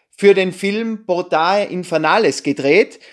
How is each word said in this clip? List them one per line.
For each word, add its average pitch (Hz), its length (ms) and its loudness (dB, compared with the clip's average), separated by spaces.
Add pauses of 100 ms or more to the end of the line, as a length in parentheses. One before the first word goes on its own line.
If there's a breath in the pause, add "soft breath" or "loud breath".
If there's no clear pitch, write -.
für 202 240 4
den 185 180 0
Film 214 540 -6
Portae 180 600 0
Infernales 170 760 -2
gedreht. 143 580 0 (140 soft breath)